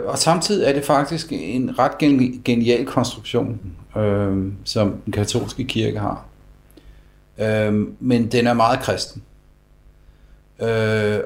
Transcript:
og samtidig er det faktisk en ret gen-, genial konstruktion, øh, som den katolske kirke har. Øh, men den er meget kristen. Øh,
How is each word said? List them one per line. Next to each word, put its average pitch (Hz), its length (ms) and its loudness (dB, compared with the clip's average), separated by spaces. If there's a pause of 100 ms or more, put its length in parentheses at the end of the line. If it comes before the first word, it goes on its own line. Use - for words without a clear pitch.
og 135 120 -4
samtidig 175 500 2
er 139 40 4
det 143 120 -2
faktisk 147 480 0
en 113 460 -4
ret 131 200 0
gen-, 127 460 4
genial 120 420 2
konstruktion, 113 760 -2 (360)
øh, 101 560 0 (120)
som 104 300 0 (100)
den 104 80 -6
katolske 104 520 -2
kirke 110 340 -2
har. - 260 -6 (1160)
Øh, 107 340 2 (260)
men 120 260 2
den 120 200 2
er 120 80 4
meget 120 260 4
kristen. - 420 -4 (1400)
Øh, 110 640 0